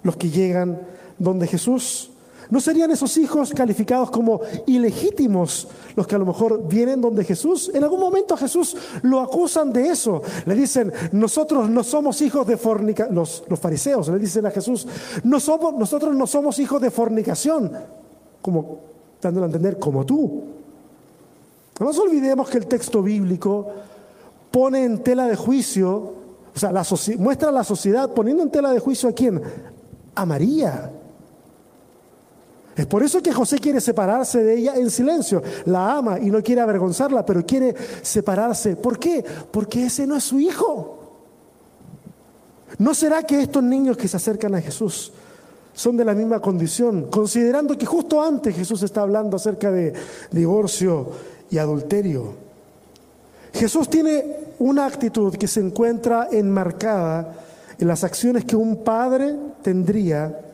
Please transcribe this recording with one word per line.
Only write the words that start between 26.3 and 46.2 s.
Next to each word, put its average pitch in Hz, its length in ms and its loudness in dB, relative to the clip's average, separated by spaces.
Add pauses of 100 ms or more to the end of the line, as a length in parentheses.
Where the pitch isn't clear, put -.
o - 60 -10
sea, 196 140 0
la 185 100 0
soci-, 196 340 -2
muestra 262 340 2
a - 20 0
la 254 100 2
sociedad 208 500 0
poniendo 247 300 2
en 294 80 0
tela 285 220 2
de 240 80 4
juicio 254 280 0
¿a 220 40 2
quién? 226 280 2 (760)
A 196 100 -2
María. 175 680 0 (1800)
Es 151 100 -2
por 202 160 2
eso 302 180 2
que 339 120 2
José 262 260 2
quiere 277 200 2
separarse 226 640 2
de 220 140 6
ella 254 200 0
en 247 140 2
silencio. 247 520 2 (240)
La 185 320 2
ama 220 200 0
y 202 120 0
no 214 120 2
quiere 240 200 2
avergonzarla, 214 640 0
pero 175 180 2
quiere 254 300 2 (260)
separarse. 208 760 0
¿Por 240 240 -2
qué? 330 240 0 (280)
Porque 214 360 -2
ese 277 200 -2
no 294 100 0
es 262 80 -2
su 269 160 0
hijo. 330 580 -2 (1800)
¿No 269 160 4
será 320 300 2
que 285 180 2
estos 277 200 0
niños 254 360 2
que 196 100 -4
se 180 80 -4
acercan 208 380 -2
a 175 80 -2
Jesús 160 500 -6 (640)
son 240 240 0
de 233 80 2
la 208 80 2
misma 220 260 0